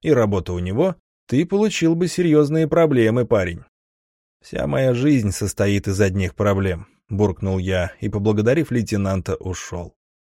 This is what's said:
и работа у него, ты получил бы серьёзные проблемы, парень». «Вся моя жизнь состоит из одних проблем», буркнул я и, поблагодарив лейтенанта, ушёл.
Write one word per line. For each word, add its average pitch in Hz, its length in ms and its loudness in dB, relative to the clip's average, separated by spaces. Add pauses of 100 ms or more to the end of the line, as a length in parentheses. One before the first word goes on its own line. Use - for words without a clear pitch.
и 156 100 0
работа 101 420 2
у 90 60 -4
него, 117 360 -2 (320)
ты 139 180 0
получил 196 500 0
бы 175 120 0
серьёзные 156 600 2
проблемы, 123 580 4
парень». 92 380 0 (800)
«Вся - 220 -6
моя 135 280 0
жизнь 123 380 2
состоит 101 560 -2
из 98 140 0
одних 95 320 0
проблем», 98 540 -2 (220)
буркнул 98 500 -2
я 90 400 -2
и, 110 100 -4
поблагодарив 107 640 0
лейтенанта, 98 640 -2
ушёл. 87 600 -10 (260)